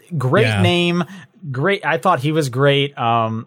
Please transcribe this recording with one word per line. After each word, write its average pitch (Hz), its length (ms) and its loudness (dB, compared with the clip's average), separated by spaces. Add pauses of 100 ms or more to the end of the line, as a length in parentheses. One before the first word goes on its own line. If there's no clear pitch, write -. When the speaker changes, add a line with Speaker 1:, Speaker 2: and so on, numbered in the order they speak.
(160)
Speaker 1:
Great 131 300 2
Speaker 2:
Yeah. 104 160 0
Speaker 1:
name. 175 420 2 (460)
Great. 160 340 -2
I 156 140 0
thought 165 220 0
he 147 120 -2
was 151 180 0
great. 139 480 2
Um, 117 480 0